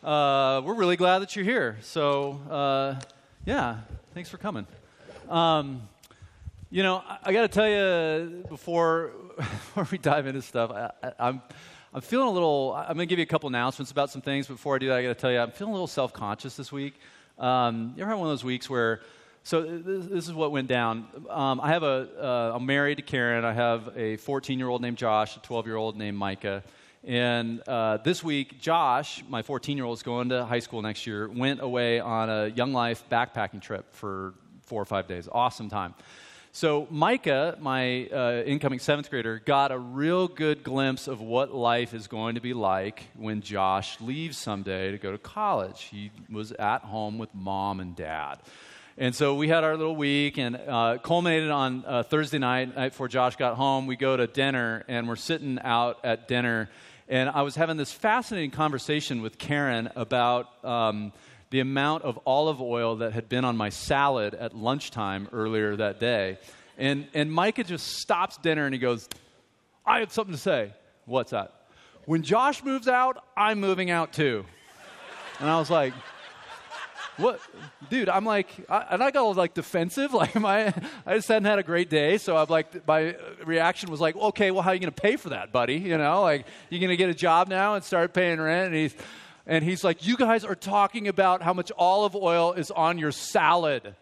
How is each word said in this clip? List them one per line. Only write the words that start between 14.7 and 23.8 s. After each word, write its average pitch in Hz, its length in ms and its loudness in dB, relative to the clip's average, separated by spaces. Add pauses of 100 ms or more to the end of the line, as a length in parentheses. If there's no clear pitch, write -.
I - 20 2
do 131 120 0
that, 131 100 4
I - 20 -2
gotta 123 140 0
tell 131 160 0
you, 123 80 4
I'm 117 100 0
feeling 202 220 -8
a 214 40 -4
little 180 120 -4
self-conscious 120 680 -4
this 135 160 -12
week. 139 280 -8 (400)
Um, 123 560 0
you 160 80 -8
ever 208 80 -4
have 214 80 -2
one 170 80 -2
of 156 40 0
those 123 120 -4
weeks 127 260 -6
where, 117 320 2 (440)
so 165 160 2
th-, 165 220 -8
this, 190 220 -4
this 175 240 -4
is 175 40 -10
what 160 200 -2
went 131 160 -2
down. 117 360 0 (240)
Um, 135 300 0
I 123 120 -2
have 165 120 2
a, 131 240 0 (100)
uh, 120 380 0
I'm 123 100 -6
married 143 300 2
to 143 60 -6
Karen. 120 420 0
I 117 80 2
have 117 460 0